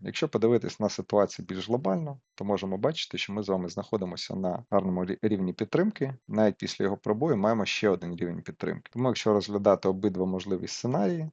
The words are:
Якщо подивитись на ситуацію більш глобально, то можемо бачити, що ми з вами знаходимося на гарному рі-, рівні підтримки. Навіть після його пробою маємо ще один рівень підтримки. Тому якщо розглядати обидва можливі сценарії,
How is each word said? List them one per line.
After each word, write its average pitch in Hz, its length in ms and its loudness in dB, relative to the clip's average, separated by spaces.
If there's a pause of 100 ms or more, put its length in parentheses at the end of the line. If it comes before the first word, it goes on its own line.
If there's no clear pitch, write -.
Якщо 151 280 -4
подивитись 110 500 2
на 107 100 2
ситуацію 98 560 0
більш 92 220 -6
глобально, 147 520 -2 (160)
то - 100 -8
можемо 95 320 0
бачити, 135 400 -2
що - 160 -6
ми 104 100 -4
з 98 60 -6
вами 92 200 0
знаходимося 95 640 -6
на 95 360 -2
гарному 92 340 2
рі-, 92 160 -4
рівні 95 320 2
підтримки. 139 640 0 (120)
Навіть 104 300 4
після - 280 -4
його 98 120 0
пробою 117 400 0
маємо 107 280 2
ще - 240 2
один 87 260 0
рівень 87 260 -4
підтримки. 82 520 -8
Тому 123 140 0
якщо 110 260 2
розглядати 101 540 4
обидва 95 380 0
можливі 92 420 -2
сценарії, 165 640 -2